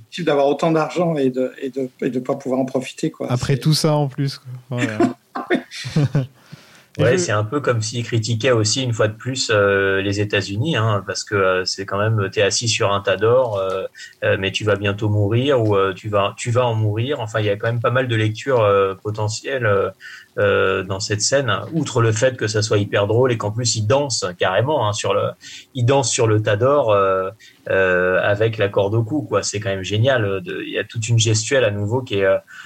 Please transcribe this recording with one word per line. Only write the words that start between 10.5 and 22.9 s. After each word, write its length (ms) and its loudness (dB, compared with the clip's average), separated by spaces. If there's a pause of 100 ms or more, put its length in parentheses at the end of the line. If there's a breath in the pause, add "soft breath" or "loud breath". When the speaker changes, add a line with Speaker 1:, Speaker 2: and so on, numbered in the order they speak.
Speaker 3:
hein, 300 0
parce 180 -6
que, 100 -4
euh, 320 2
c'est 180 -6
quand 140 -4
même, 340 0
t'es 80 -2
assis 280 0
sur 220 0
un 120 -2
tas 140 0
d'or, 420 2
euh, 260 -4 (400 loud breath)
euh, 160 2
mais 100 0
tu 140 -4
vas 120 2
bientôt 340 -2
mourir 520 2
ou, 140 2
euh, 160 2
tu 160 -12
vas, 300 0
tu 120 -6
vas 160 2
en 80 0
mourir. 460 -2
Enfin, 200 -4
il 40 0
y 60 0
a 60 0
quand 100 -6
même 140 -2
pas 100 0
mal 180 0
de 80 0
lectures, 460 0
euh, 320 4
potentielles, 720 -4
euh, 240 2 (480 loud breath)
euh, 440 2
dans 180 -6
cette 220 -4
scène, 280 0 (220)
outre 300 0
le 100 4
fait 240 2
que 100 -2
ça 140 -2
soit 160 0
hyper 300 0